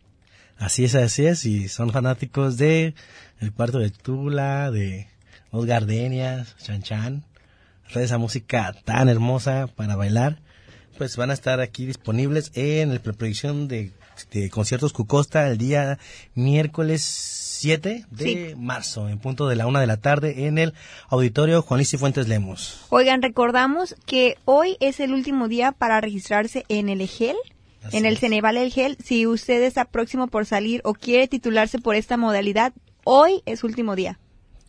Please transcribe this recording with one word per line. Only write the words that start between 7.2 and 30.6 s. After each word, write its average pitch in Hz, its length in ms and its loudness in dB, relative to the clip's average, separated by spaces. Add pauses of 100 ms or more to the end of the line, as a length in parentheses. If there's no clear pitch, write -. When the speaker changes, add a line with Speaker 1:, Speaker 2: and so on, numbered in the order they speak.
Speaker 1:
Toda 120 120 -2
esa 120 140 0
música 113 560 -4 (100)
tan 127 240 4
hermosa 127 680 0
para 104 200 -2
bailar, 113 440 0 (580)
pues 131 180 -8
van 120 140 -2
a 139 40 -2
estar 131 260 -2
aquí 127 260 -6
disponibles 135 680 -2
en 147 400 0
la 120 60 -4
preproyección 117 680 -4
de, 110 240 -6 (400)
de 101 180 -2
conciertos 123 440 -2
Cucosta 143 540 0
el 117 100 0
día 139 400 0 (360)
miércoles 151 680 0
siete - 1080 -4
de 117 140 -8 (260)
Speaker 2:
Sí. 151 60 -14
Speaker 1:
marzo, 120 520 -6
en 104 100 -6
punto 131 300 -4
de 123 80 2
la 113 100 0
una 135 140 2
de 131 60 4
la 110 120 0
tarde, 143 480 0
en 151 120 0
el 160 160 0 (340)
Auditorio 139 540 2
Juan 127 160 0
Luis 139 120 2
Cifuentes 135 380 0
Lemos. 98 600 -4
Speaker 2:
Oigan, 254 340 4
recordamos 254 720 2 (120)
que 254 380 2
hoy 320 360 4
es 269 200 0
el 262 120 0
último 269 360 0
día 240 240 0
para 226 280 0
registrarse 214 680 -2
en 208 200 0
el 196 120 -2
egel, 226 360 -2 (480)
Speaker 1:
Así 107 140 -8
Speaker 2:
en 220 80 4
el 220 80 4
Speaker 1:
es. 226 60 -2
Speaker 2:
Ceneval 220 360 2
egel. 254 480 0
Si 226 220 2
usted 240 360 2
está 254 220 0
próximo 247 440 -2
por 214 180 -2
salir 220 380 -2